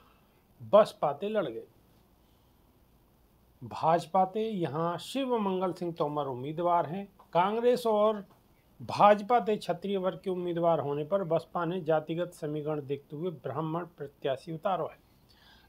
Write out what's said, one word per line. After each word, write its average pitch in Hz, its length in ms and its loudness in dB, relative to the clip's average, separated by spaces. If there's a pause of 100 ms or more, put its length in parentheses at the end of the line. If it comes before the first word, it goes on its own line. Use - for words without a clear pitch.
(640)
बसपा 160 500 4
से 202 160 -8
लड़ 208 180 -2
गए। 113 160 -10 (2000)
भाजपा 165 640 0
से 214 160 -6
यहाँ 170 580 -2
शिव 254 400 -4
मंगल 190 340 0
सिंह 175 200 -6
तोमर 147 320 -2
उम्मीदवार 156 600 0
हैं। 196 220 -8 (260)
कांग्रेस 226 540 2
और 214 380 2 (540)
भाजपा 202 600 6
से 214 180 0
क्षत्रिय 196 400 -4
वर्ग 180 260 -2
के 190 60 -6
उम्मीदवार 170 500 2
होने 143 240 -2
पर 196 220 0
बसपा 165 400 -2
ने 180 160 -4
जातिगत 160 520 -2
समीकरण 151 540 -6
देखते 139 280 -8
हुए 175 180 -6
ब्राह्मण 156 520 -6 (120)
प्रत्याशी 143 560 -6
उतारो 160 320 -2
है। - 120 -12 (720)